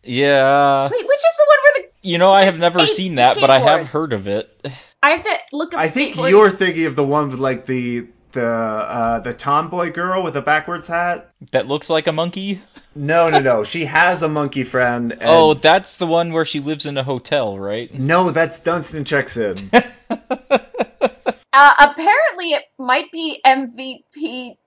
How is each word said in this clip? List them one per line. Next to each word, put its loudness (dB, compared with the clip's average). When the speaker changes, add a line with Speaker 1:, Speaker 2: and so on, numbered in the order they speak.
Speaker 1:
Yeah. 4
Speaker 2:
Wait, -2
which 0
is 2
the 4
one 6
where 6
the -10
Speaker 1:
You -2
know, 6
I 6
have 2
never 2
Speaker 2:
Hey, 4
Speaker 1:
seen -2
that, 4
but 4
I 8
have 2
Speaker 2:
skateboard. -16
Speaker 1:
heard -4
of -6
it. -8
Speaker 2:
I 4
have 0
to -2
look -6
up -6
Speaker 3:
I 0
think -4
Speaker 2:
skateboarding. -2
Speaker 3:
you're 8
thinking -2
of -4
the -2
one -2
with, -10
like, -4
the, -6
the, -4
uh, -4
the -8
tomboy -4
girl -4
with -6
a -6
backwards -2
hat. -6
Speaker 1:
That 0
looks -6
like 0
a 0
monkey? -6
Speaker 3:
No, 0
no, 2
no. 0
She -6
has 0
a -2
monkey -4
friend. -2
And -12
Speaker 1:
Oh, 6
that's 2
the -4
one -2
where 0
she -6
lives -6
in -6
a -6
hotel, -4
right? -8
Speaker 3:
No, 2
that's -2
Dunstan -6
Checks -4
In. -4
Speaker 1:
<laughs> -2
Speaker 2:
Uh, 10
apparently, 2
it -2
might -2
be -8
M 2
V -14
P -12